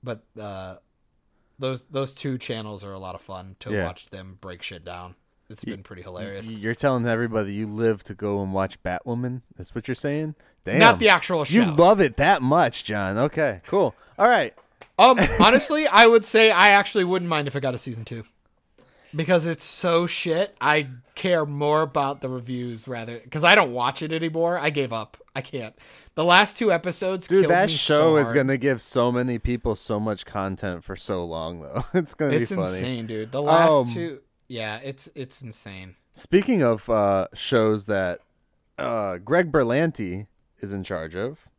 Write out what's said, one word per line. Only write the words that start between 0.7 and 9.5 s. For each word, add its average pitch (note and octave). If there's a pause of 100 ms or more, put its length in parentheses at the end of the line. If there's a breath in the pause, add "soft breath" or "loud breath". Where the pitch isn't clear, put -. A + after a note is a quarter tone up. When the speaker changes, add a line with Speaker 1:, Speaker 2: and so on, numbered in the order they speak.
Speaker 1:
those, C3
those C3+
two C3
channels G#2+
are G2
a F#2+
lot F#2
of F2
fun F#2+
to G#2+
Speaker 2:
Yeah. G2+
Speaker 1:
watch -
them F#2+
break F2+
shit F2+
down. F2+ (340)
It's G#2+
Speaker 2:
Y-, A#2
Speaker 1:
been G2
pretty F2+
hilarious. G2
Speaker 2:
y-, A2+
you're A2
telling B2+
everybody A2
you G#2+
live G#2+
to G#2
go G2+
and F#2+
watch F#2+
Batwoman? B2 (140)